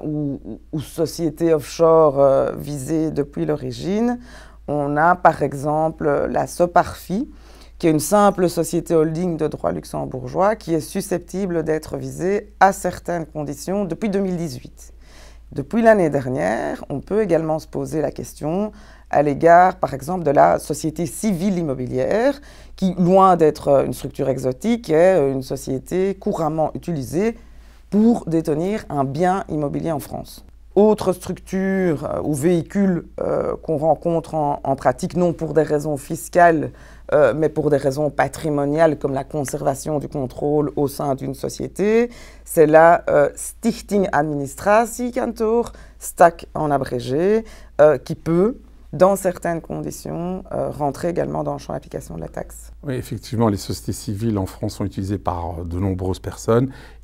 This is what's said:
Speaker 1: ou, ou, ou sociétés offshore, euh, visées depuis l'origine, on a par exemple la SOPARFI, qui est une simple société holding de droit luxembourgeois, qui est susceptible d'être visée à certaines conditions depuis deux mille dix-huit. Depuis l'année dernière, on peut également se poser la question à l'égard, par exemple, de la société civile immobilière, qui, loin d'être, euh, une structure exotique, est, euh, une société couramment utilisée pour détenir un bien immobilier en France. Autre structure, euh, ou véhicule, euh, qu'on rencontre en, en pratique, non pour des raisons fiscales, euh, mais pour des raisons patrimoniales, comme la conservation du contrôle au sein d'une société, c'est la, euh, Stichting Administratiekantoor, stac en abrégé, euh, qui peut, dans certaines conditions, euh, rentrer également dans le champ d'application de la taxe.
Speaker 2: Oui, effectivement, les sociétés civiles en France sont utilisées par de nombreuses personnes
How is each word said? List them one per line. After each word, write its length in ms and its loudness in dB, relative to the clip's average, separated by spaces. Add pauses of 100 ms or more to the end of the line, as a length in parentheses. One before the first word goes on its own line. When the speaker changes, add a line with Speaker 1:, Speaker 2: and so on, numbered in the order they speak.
Speaker 1:
ou, 400 -6
ou, 160 -14 (100)
ou 100 -6
sociétés 760 -2
offshore, 640 4
euh, 360 4
visées 540 -4
depuis 360 -4
l'origine, 720 -4 (480)
on 300 -2
a 180 4
par 260 2
exemple 880 -2
la 160 -2
SOPARFI, 840 0 (480)
qui 80 0
est 40 6
une 100 2
simple 500 4
société 440 -2
holding 440 0
de 100 -2
droit 240 -4
luxembourgeois, 840 -4
qui 180 -4
est 60 0
susceptible 840 -4
d'être 340 -4
visée 640 -4
à 140 6
certaines 500 -6
conditions 600 -6
depuis 240 -6
deux 100 -2
mille 160 -2
dix-huit. 560 -10 (600)
Depuis 280 -4
l'année 300 4
dernière, 800 -4
on 100 -6
peut 220 -2
également 360 0
se 80 -12
poser 360 -6
la 100 -4
question 580 -6 (420)
à 100 4
l'égard, 520 6
par 200 -6
exemple, 280 -6
de 80 2
la 300 6
société 440 -4
civile 540 -2
immobilière, 840 0 (360)
qui, 200 0
loin 380 8
d'être, 320 2
euh, 180 4
une 80 -4
structure 360 -6
exotique, 600 -2
est, 300 6
euh, 140 2
une 100 -4
société 720 -4
couramment 600 -2
utilisée 600 -4 (540)
pour 360 4
détenir 640 -2
un 140 -2
bien 460 0
immobilier 420 -4
en 80 -4
France. 460 -12 (320)
Autre 360 4
structure, 920 -2
euh, 180 -4
ou 120 -2
véhicule, 720 0 (120)
euh, 400 -2
qu'on 180 -4
rencontre 580 0
en, 260 -2
en 140 -2
pratique, 400 -2
non 160 2
pour 220 -6
des 100 4
raisons 320 -2
fiscales, 720 2 (420)
euh, 240 6
mais 120 0
pour 220 -2
des 80 2
raisons 320 -2
patrimoniales, 840 0
comme 160 -4
la 120 -4
conservation 760 -4
du 80 -6
contrôle 680 -2
au 100 0
sein 300 -4
d'une 180 -8
société, 760 -2 (340)
c'est 220 6
la, 440 8
euh, 240 4
Stichting 800 -2
Administratiekantoor, 1600 0 (260)
stac 560 2
en 160 -2
abrégé, 760 0 (360)
euh, 180 6
qui 160 -6
peut, 440 0 (340)
dans 220 4
certaines 460 -4
conditions, 920 -8
euh, 180 -4
rentrer 420 -4
également 340 -4
dans 80 -6
le 80 -8
champ 140 -10
d'application 420 -12
de 60 -10
la 40 -10
taxe. 460 -14 (100)
Speaker 2:
Oui, 120 -6
effectivement, 520 -4
les 100 2
sociétés 360 -8
civiles 440 -4
en 100 -2
France 280 -8
sont 100 -6
utilisées 320 -6
par 480 -6
de 140 -6
nombreuses 400 -2
personnes 540 -2 (320)